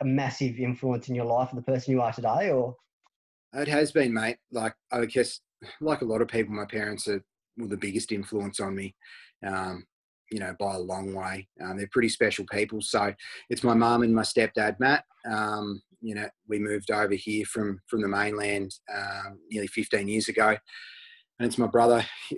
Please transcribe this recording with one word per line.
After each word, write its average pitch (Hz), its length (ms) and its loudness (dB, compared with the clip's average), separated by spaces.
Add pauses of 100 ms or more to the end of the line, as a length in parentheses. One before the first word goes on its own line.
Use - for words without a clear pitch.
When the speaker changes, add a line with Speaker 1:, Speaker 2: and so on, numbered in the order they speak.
Speaker 1:
a 135 40 0
massive 131 540 0
influence 123 480 -2
in 123 80 -2
your 123 100 0
life 120 260 2
for 131 40 -10
the 120 60 -6
person 131 320 0
you 127 80 4
are 113 100 2
today, 147 400 0
or? 127 240 0 (800)
Speaker 2:
It 143 160 -2
has 151 240 2
been, 131 200 4
mate. 113 240 0 (140)
Like, 110 240 -2 (160)
I 120 140 0
guess, - 340 0 (400)
like 151 220 0
a 131 40 -2
lot 110 160 0
of 113 60 2
people, 107 260 -2
my 104 120 -4
parents 107 420 -6
are, 101 160 -2 (340)
were 113 100 -6
the 98 100 -4
biggest 101 340 -4
influence 101 480 -4
on 98 160 -4
me, 95 200 -8 (500)
um, 92 400 -6 (440)
you 110 100 -6
know, 92 200 -6
by 98 160 -2
a 92 40 -6
long 95 340 -6
way. 95 340 -8 (140)
Um, 92 160 -8
they're 101 140 -6
pretty 117 180 4
special 104 420 0
people. 104 300 -2
So 101 320 0 (360)
it's 120 140 -4
my 120 120 6
mum 117 280 6
and 113 100 6
my 113 100 4
stepdad, 107 560 2
Matt. 135 260 4 (200)
Um, 107 560 -4 (200)
you 110 140 -6
know, 104 140 -6 (180)
we 107 120 -2
moved 104 320 -2
over 104 220 2
here 107 320 -2
from, 101 420 -4
from 110 140 0
the 101 60 2
mainland, 101 640 0 (240)
um, 98 420 -8 (120)
nearly 104 180 -4
fifteen 104 400 -2
years 107 220 0
ago. 107 260 4 (840)
And 120 60 -2
it's 117 120 -2
my 120 100 4
brother 117 380 6 (320)